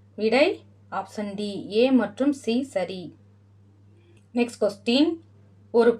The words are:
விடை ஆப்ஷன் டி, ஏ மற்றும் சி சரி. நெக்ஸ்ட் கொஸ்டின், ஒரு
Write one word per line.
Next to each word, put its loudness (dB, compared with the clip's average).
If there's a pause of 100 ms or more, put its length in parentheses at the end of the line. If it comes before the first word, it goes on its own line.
(180)
விடை 2 (460)
ஆப்ஷன் -8
டி, -8 (280)
ஏ 6 (160)
மற்றும் 0 (100)
சி -2 (200)
சரி. -4 (1300)
நெக்ஸ்ட் -4
கொஸ்டின், 2 (640)
ஒரு 6